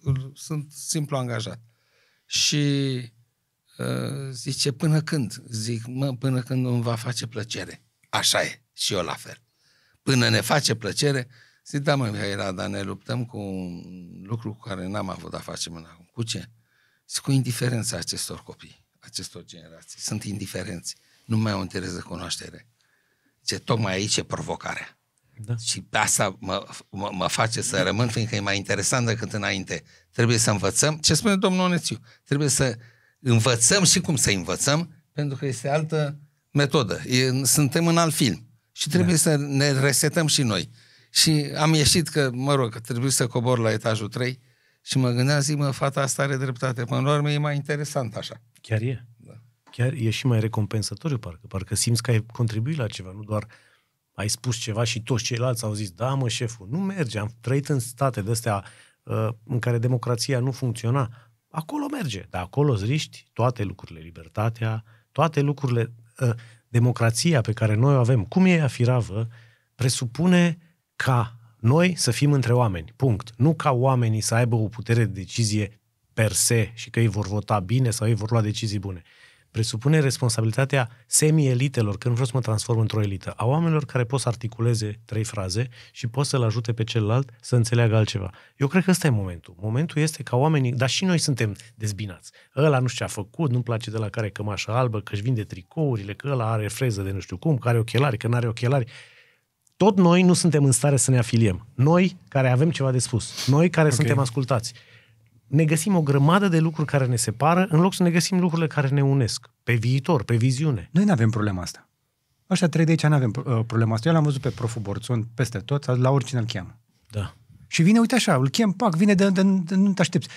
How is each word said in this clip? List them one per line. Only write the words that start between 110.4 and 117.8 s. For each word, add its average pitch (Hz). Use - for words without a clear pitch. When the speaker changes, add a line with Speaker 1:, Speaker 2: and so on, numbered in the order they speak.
Speaker 3:
Noi 180
n-avem 117
problema 104
asta. -
Ăștia 180
trei 160
de 160
aici 156
n-avem, 131
uh, 117
problema 113
asta. 110
Eu 170
l-am 156
văzut 139
pe 131
proful 113
Borțon 110
peste 117
tot, 143
la 127
oricine 135
îl 110
cheamă. -
Speaker 2:
Da. 101
Speaker 3:
Și -